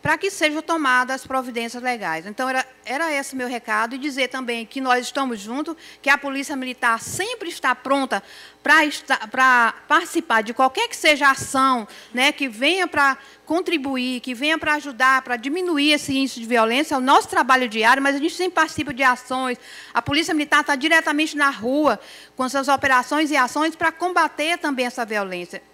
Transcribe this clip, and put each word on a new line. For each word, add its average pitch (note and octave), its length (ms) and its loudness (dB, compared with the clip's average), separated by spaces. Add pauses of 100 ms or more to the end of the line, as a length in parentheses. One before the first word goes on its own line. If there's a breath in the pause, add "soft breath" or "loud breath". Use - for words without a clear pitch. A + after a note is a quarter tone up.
pra D4+ 160 0
que F#4+ 140 -4
sejam D4+ 300 -2
tomadas C4 560 0
as - 100 -14
providências A#3+ 560 -6
legais. F#3 420 -4
Então, B3+ 240 -6
era, B3+ 160 -2 (200)
era D4+ 280 -4
esse C4+ 220 -6
meu B3+ 120 -4
recado, A3+ 480 -2
e - 40 -10
dizer C4 300 -4
também A#3 360 -6
que C4+ 140 -10
nós B3 260 2
estamos B3+ 340 -4
juntos, C#4 360 -8 (260 loud breath)
que C4+ 80 0
a C#4+ 80 4
Polícia C#4 380 -6
Militar B3 460 -2
sempre G4+ 480 -6
está C4 260 -2
pronta C4 480 -2 (400 loud breath)
pra D4+ 220 6
esta-, C4+ 420 -4
pra B3 480 4 (120)
participar D#4+ 540 0
de A3 140 -6
qualquer C#4+ 320 2
que - 80 -10
seja D4 320 2
a C4+ 40 6
ação, C4 560 0 (260 loud breath)
né, C4 180 2
que C#4+ 160 -4
venha D4+ 400 0
pra C#4 300 2 (280 loud breath)
contribuir, C4+ 760 -2
que B3+ 120 -8
venha D4+ 240 0
pra D#4 180 0
ajudar, C4 460 2
pra B3 140 -4
diminuir D4 560 0
esse C#4+ 260 0
índice C4+ 220 -2
de A3+ 80 -10
violência, A#3+ 480 2
é - 20 0
o B3+ 40 0
nosso D4 260 4
trabalho C4 400 2
diário, A3+ 340 2
mas C#4 140 2
a C#4+ 40 -4
gente E4 140 -2
sempre F4+ 220 -4
participa D4+ 360 -2
de C4+ 120 -2
ações. B3+ 560 0 (340 loud breath)
A - 80 0
Polícia D#4 320 -2
Militar D4+ 300 2
tá D4 120 0
diretamente D#4 640 2
na C#4+ 140 2
rua, B3 480 0 (360 loud breath)
com B3+ 140 -4
suas C4+ 180 -2
operações C#4 640 2
e D4 80 0
ações D4+ 380 0
pra D#4+ 160 0
combater E4+ 680 0
também C4 300 -2
essa A#3+ 180 -6
violência. F#3+ 560 -6 (120)